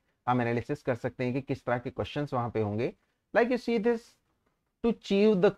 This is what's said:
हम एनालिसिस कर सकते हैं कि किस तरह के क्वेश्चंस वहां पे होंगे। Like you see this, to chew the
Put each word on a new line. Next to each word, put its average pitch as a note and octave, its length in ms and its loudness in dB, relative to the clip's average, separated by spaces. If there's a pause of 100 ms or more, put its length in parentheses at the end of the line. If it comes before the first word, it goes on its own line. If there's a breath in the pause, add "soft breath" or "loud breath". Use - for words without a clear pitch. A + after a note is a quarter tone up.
(280)
हम B2 140 2
एनालिसिस A#2+ 420 -2
कर B2+ 120 0
सकते B2+ 280 -6
हैं B2 100 -2
कि C3+ 80 -2
किस C3 240 -8
तरह B2 120 0
के B2+ 120 -8
क्वेश्चंस C3+ 440 -6
वहां A#2 160 -2
पे A2 120 -2
होंगे। G#2+ 320 -2 (420)
Like A#3 160 2
you A#3+ 180 -2
see A#3 180 0
this, A#3 140 0 (840)
to A#3 180 0
chew G3+ 380 4
the G3 160 6